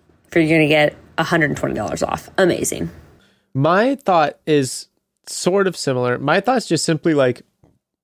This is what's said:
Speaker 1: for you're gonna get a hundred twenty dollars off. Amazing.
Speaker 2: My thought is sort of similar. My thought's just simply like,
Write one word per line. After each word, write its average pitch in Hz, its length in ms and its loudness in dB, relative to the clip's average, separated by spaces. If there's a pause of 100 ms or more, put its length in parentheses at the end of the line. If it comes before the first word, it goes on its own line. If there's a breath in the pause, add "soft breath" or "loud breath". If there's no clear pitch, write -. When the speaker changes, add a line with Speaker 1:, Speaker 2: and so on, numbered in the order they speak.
(320)
Speaker 1:
for 175 80 2
you're 160 180 4
gonna 156 100 4
get 151 280 2 (240)
a 135 40 0
hundred 156 320 0
twenty - 200 -6
dollars 87 260 -6
off. - 340 -6
Amazing. - 540 0 (640)
Speaker 2:
My 180 400 2
thought 170 540 0
is 147 400 0 (400)
sort 185 400 0
of 175 100 -6
similar. 123 400 -2
My 147 220 0
thought's 240 260 -2
just - 180 -2
simply 165 300 0
like, 131 300 0 (600)